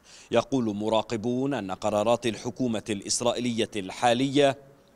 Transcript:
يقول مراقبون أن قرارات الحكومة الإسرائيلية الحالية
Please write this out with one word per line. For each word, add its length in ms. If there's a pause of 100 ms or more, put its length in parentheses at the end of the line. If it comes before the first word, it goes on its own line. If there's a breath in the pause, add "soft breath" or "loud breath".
(320 loud breath)
يقول 440
مراقبون 800
أن 180
قرارات 540
الحكومة 640
الإسرائيلية 840
الحالية 840 (380)